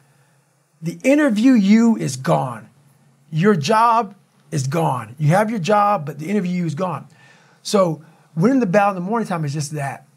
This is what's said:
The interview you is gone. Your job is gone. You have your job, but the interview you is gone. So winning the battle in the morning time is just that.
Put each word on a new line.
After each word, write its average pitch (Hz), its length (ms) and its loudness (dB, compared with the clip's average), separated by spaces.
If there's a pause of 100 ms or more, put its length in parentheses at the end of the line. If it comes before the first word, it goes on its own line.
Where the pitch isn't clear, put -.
(840)
The 170 200 -8
interview 262 500 4
you 220 440 4
is 147 200 -6
gone. 131 520 -4 (600)
Your 185 260 2
job 220 580 0 (360)
is 143 160 -4
gone. 135 520 -4
You 151 100 0
have 208 220 2
your 233 100 -6
job, 202 440 0
but 143 140 -10
the 156 100 -10
interview 190 240 -2
you 180 140 -4
is 147 80 -6
gone. 165 320 -8 (560)
So 185 400 0 (340)
winning 247 240 2
the 233 60 0
battle 202 240 2
in 180 120 -6
the 185 60 -8
morning 220 180 -4
time 170 200 -4
is 139 80 -6
just 147 180 -8
that. 139 340 -10 (100)